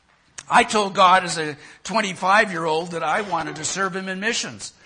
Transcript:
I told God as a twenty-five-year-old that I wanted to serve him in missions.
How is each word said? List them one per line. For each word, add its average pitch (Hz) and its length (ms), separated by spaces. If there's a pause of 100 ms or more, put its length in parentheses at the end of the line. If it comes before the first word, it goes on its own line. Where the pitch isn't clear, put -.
(480)
I 240 140
told 214 320
God 185 300
as 170 140
a 151 180 (260)
twenty-five-year-old 185 1080
that 165 100
I 165 200
wanted 160 340
to 156 80
serve 185 320
him 190 120
in 190 120
missions. 196 520 (120)